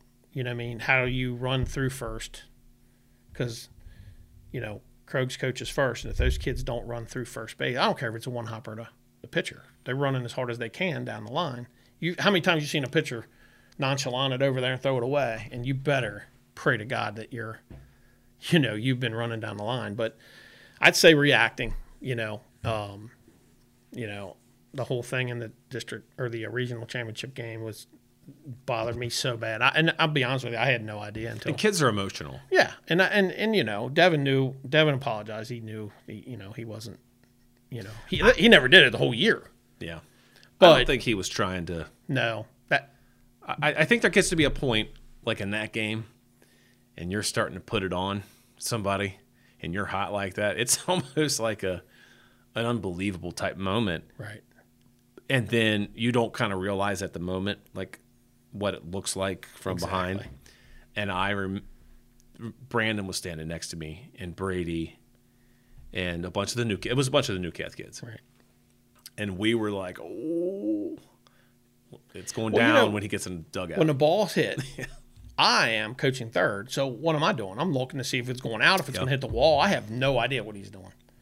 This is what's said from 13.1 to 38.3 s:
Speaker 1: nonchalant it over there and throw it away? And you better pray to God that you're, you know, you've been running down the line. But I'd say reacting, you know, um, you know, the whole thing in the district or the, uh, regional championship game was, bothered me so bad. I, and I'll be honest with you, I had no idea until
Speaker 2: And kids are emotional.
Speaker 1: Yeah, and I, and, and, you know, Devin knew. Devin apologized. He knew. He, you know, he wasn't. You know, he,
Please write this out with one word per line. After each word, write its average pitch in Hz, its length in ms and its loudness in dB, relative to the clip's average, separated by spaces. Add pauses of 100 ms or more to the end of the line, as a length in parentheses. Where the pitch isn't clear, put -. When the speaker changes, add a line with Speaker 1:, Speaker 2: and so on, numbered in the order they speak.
Speaker 1:
nonchalant 135 560 0
it 127 80 0
over 131 200 2
there 127 120 0
and 123 80 -6
throw 135 160 2
it 117 60 0
away? 123 480 -2
And 123 140 -6
you 135 80 0
better 131 520 -2 (300)
pray 127 220 0
to 107 80 -6
God 113 320 -4
that 110 160 -14
you're, 110 280 -10 (880)
you 170 100 6
know, 113 140 0
you've 123 260 -2
been 117 160 -4
running 117 240 -4
down 107 180 -8
the 104 60 -8
line. 107 320 -4
But 113 220 -4 (600)
I'd 165 160 8
say 165 180 12
reacting, 127 600 4 (260)
you 127 160 -4
know, 107 260 -6 (220)
um, 104 480 -6 (800)
you 117 160 -8
know, 101 300 -10 (360)
the 131 120 -6
whole 123 180 -4
thing 127 260 -4
in 120 100 -8
the 113 120 -10 (180)
district - 500 -10
or 123 100 -4
the, 113 160 -8
uh, 104 40 -6
regional 120 360 -6
championship 120 480 -8
game 113 300 -10
was, 110 240 -12 (800)
bothered 117 300 -2
me 120 140 -4
so 123 260 -2
bad. 110 260 -2
I, 131 140 2
and 160 240 4
I'll 165 80 4
be 151 160 2
honest 131 220 -2
with 120 80 -6
you, 110 60 -4
I 123 80 2
had 117 180 2
no 107 140 -8
idea 110 320 -8
until 110 180 -8
Speaker 2:
And 147 80 -2
kids 202 240 2
are 131 80 6
emotional. 98 500 -4 (120)
Speaker 1:
Yeah, 370 220 4 (140)
and 170 140 4
I, 180 60 6
and, 190 240 2
and, 214 240 0
you 170 80 4
know, 110 260 -2
Devin 160 340 4
knew. 135 320 2 (120)
Devin 151 260 4
apologized. 110 560 -6
He 120 100 -8
knew. 110 320 -10 (160)
He, 107 200 -14
you 123 100 -12
know, 98 140 -14
he 123 120 -10
wasn't. 110 360 -12 (720)
You 117 120 -10
know, 95 60 -14 (180)
he, - 140 0 (160)